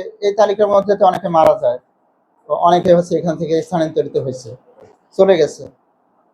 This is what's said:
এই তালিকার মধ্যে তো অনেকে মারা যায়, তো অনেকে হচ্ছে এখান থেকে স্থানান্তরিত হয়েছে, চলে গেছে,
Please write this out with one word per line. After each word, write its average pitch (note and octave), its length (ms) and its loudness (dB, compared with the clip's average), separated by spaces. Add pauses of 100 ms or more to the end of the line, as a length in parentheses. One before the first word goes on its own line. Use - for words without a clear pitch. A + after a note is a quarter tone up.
(220)
এই G3+ 120 -2
তালিকার G#3 360 0
মধ্যে G3+ 280 0
তো G3+ 80 2
অনেকে F#3 240 0
মারা D#3+ 320 4
যায়, B2+ 180 -2 (680)
তো - 20 -2 (160)
অনেকে F3+ 260 2
হচ্ছে F3 240 0
এখান D#3 200 -4
থেকে D#3+ 240 -4
স্থানান্তরিত D#3 560 -4
হয়েছে, B2+ 320 -8 (680)
চলে F#3+ 200 4
গেছে, C#3+ 260 -2 (720)